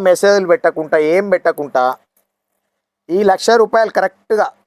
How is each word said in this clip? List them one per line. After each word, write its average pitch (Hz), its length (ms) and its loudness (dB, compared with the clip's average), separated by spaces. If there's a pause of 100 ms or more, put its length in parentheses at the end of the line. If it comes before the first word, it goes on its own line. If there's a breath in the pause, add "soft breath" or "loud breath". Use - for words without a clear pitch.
మెసేజ్‌లు 196 440 2
పెట్టకుండా 160 460 -2 (160)
ఏం 196 100 0 (100)
పెట్టకుండా 147 500 -2 (1200)
ఈ 170 100 -2 (120)
లక్ష 190 200 0 (120)
రూపాయలు 220 360 0
కరెక్ట్గా 190 480 -4 (200)